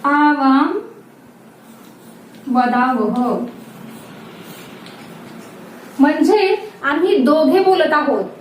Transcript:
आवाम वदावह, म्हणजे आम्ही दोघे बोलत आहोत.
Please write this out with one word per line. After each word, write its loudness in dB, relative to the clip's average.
आवाम 2
वदावह, 0
म्हणजे 2
आम्ही 2
दोघे 4
बोलत 2
आहोत. 0